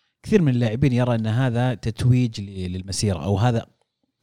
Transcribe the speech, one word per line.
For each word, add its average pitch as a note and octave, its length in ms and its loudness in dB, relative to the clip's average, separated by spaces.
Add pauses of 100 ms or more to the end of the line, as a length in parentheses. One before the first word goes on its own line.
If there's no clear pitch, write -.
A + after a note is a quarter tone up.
(240)
كثير G#3 180 4
من C3+ 120 2
اللاعبين A#2+ 400 0
يرى B2 220 2
أن A2 120 -2
هذا A#2+ 460 0
تتويج B2 680 0
ل-، F#2+ 300 -8
للمسيرة، F#2 520 -4
أو G2 140 0
هذا A#2 280 0 (580)